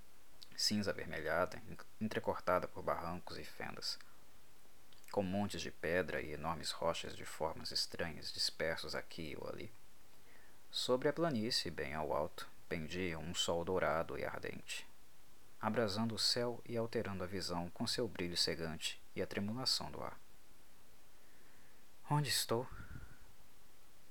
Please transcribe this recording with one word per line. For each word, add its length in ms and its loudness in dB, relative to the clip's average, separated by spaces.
cinza 320 4
avermelhada, 800 2
en-, 80 -4
entrecortada 640 4
por 140 -6
barrancos 560 0
e 60 -4
fendas, 560 -4
com 100 4
montes 400 2
de 80 -2
pedra 540 2
e 80 -4
enormes 400 0
rochas 440 0
de 80 -6
formas 460 -2
estranhas 640 -2
dispersos 600 0
aqui 440 -4
ou 80 -4
ali. 240 -4
Sobre 360 4
a 60 6
planície, 560 4
bem 240 -2
ao 180 2
alto, 380 2
pendia 520 0
um 160 -2
sol 280 4
dourado 540 4
e 80 0
ardente, 640 -4
abrasando 540 4
o 20 -2
céu 480 4
e 100 -2
alterando 480 2
a 40 0
visão 420 0
com 160 0
seu 220 2
brilho 280 0
cegante 640 0
e 60 2
a 60 2
tremulação 640 0
do 100 -4
ar. 180 -4
"Onde 200 4
estou?" 380 4